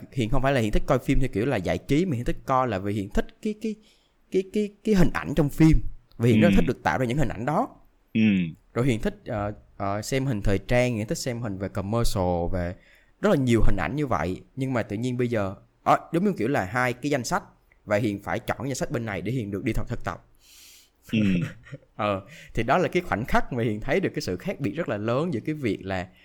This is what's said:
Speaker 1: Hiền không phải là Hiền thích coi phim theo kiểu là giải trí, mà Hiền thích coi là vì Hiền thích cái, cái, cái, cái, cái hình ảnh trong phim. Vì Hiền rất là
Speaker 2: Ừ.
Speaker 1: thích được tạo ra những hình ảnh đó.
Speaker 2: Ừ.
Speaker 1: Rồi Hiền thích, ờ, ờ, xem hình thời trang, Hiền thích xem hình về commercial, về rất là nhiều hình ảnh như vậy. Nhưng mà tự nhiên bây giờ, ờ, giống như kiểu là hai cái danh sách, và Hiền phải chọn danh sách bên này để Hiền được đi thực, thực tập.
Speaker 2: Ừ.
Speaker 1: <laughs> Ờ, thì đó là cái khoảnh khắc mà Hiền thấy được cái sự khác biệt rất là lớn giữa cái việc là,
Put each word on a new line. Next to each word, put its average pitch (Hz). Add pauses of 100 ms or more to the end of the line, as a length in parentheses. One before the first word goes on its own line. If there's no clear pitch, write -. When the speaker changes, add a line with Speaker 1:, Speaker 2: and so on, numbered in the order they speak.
(120)
Speaker 1:
Hiền 113
không -
phải 139
là 123
Hiền 107
thích -
coi 135
phim 131
theo 131
kiểu 107
là 135
giải 87
trí, 151
mà 156
Hiền 117
thích -
coi 131
là 98
vì 101
Hiền 104
thích - (140)
cái, 214
cái, 220 (560)
cái, 190 (100)
cái, 208 (140)
cái 214
hình 180
ảnh 139
trong 147
phim. 160 (400)
Vì 117
Hiền 113
rất 104
là 101
Speaker 2:
Ừ. 98
Speaker 1:
thích 165
được -
tạo 80
ra 127
những 120
hình 127
ảnh 107
đó. 175 (460)
Speaker 2:
Ừ. 110 (520)
Speaker 1:
Rồi 120
Hiền 110
thích, 202 (100)
ờ, 104 (240)
ờ, 101
xem 135
hình 110
thời 101
trang, 123
Hiền 107
thích 165
xem 120
hình 101
về 95
commercial, 95
về 90 (460)
rất 202
là 190
nhiều 120
hình 101
ảnh 87
như 147
vậy. 92 (140)
Nhưng 131
mà 110
tự 104
nhiên 123
bây 123
giờ, 101 (280)
ờ, 147 (160)
giống 175
như 202
kiểu 107
là 127
hai 123
cái 143
danh 135
sách, 175 (420)
và 104
Hiền 107
phải 90
chọn 107
danh 131
sách -
bên 117
này 98
để 107
Hiền 110
được 95
đi 107
thực, -
thực -
tập. 90 (840)
Speaker 2:
Ừ. 110
Speaker 1:
<laughs> 101 (640)
Ờ, 101 (320)
thì 113
đó 135
là 170
cái 175
khoảnh 104
khắc -
mà 117
Hiền 107
thấy 151
được 151
cái -
sự 92
khác -
biệt 101
rất -
là 107
lớn 123
giữa 107
cái 151
việc 98
là, 92 (180)